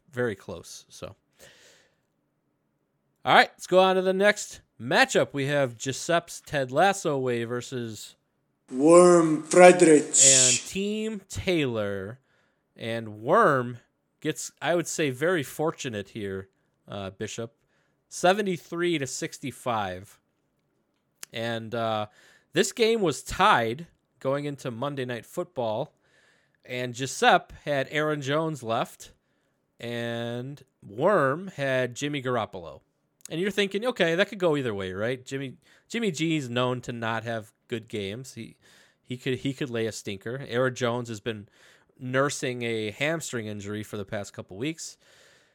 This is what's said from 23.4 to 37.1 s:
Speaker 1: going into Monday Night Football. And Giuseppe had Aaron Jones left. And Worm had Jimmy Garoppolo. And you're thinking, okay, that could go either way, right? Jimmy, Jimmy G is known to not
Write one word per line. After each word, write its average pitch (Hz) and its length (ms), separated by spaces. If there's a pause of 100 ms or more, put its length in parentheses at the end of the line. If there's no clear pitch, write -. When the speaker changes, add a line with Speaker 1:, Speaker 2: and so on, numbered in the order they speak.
Speaker 1:
going 139 280
into 139 260
Monday 135 320
Night 120 200
Football. 127 720 (680)
And 123 300
Giuseppe 170 600 (100)
had 143 260
Aaron 151 300
Jones 147 420
left. 117 500 (640)
And 117 840 (220)
Worm 151 640
had 131 460
Jimmy 147 260
Garoppolo. 98 600 (500)
And 160 100
you're 196 120
thinking, 202 340
okay, 170 300
that 196 120
could 208 120
go 165 160
either 123 180
way, 95 180
right? 120 320
Jimmy, 135 300 (340)
Jimmy 226 220
G 160 260
is 131 140
known 123 320
to 131 100
not 113 300